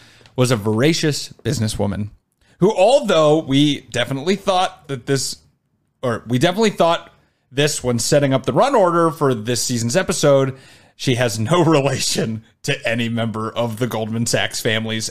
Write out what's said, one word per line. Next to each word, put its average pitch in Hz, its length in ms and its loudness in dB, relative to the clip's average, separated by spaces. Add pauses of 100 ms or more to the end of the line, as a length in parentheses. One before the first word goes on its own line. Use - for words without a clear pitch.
(340)
was 127 160 2
a 127 60 2
voracious 131 720 0 (160)
businesswoman 104 640 -4 (500)
who, 202 160 4
although 185 680 4
we 139 420 2
definitely 135 520 -4
thought 190 540 -2
that 131 160 -10
this, 139 320 -2 (680)
or 120 240 -4
we 120 120 -2
definitely 180 320 2
thought - 420 0 (380)
this 143 340 -2
when 120 140 0
setting 139 340 2
up 135 140 0
the 131 80 -2
run 247 200 2
order 170 360 4
for 143 240 0
this 113 280 -4
season's 117 320 -2
episode, 135 600 2 (400)
she 127 200 -2
has 113 220 -2
no 156 260 2
<laughs> - 20 4
relation 131 760 0 (200)
to 135 260 -4
any 117 220 -2
member 113 440 -4
of 113 240 -4
the 123 80 -2
Goldman 110 380 -4
Sachs - 380 -2
families, 110 480 -2